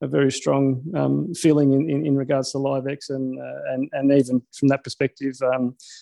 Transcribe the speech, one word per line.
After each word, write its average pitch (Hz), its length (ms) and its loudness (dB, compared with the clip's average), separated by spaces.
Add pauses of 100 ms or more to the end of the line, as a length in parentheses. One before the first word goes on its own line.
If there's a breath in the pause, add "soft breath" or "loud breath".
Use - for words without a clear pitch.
a 139 60 -6
very 139 240 2
strong, 135 520 0 (120)
um, 143 400 0
feeling 147 360 4
in, 143 180 2
in, 147 160 -2
in 139 120 2
regards 135 340 -2
to 143 60 -6
Livex, 135 520 -4
and, 135 300 -6
uh, 135 340 -8
and, 131 200 -4
and 139 180 2
even 127 300 4 (100)
from - 160 0
that 135 160 2
perspective, 135 520 -4 (180)
um, 127 220 -2 (260 loud breath)